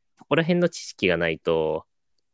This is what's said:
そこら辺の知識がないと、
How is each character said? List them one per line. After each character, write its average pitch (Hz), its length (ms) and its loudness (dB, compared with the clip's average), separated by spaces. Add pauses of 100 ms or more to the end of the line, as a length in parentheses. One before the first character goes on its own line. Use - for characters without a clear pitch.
(180)
そ - 80 -20
こ 143 100 0
ら 165 80 2
辺 175 160 2
の 175 80 2
知 - 120 -4
識 - 280 -4
が 85 80 4
な 85 140 0
い 80 100 -4
と、 80 460 -2 (480)